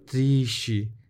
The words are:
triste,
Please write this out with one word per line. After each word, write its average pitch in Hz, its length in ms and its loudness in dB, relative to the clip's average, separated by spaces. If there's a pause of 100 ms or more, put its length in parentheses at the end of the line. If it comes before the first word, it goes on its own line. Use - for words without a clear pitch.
triste, 123 840 0 (200)